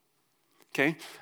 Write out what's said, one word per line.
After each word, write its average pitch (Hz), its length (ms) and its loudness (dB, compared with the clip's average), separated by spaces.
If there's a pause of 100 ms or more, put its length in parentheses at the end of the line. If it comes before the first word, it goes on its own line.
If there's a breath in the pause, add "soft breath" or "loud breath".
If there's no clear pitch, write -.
(720)
Okay? 143 260 2 (240 loud breath)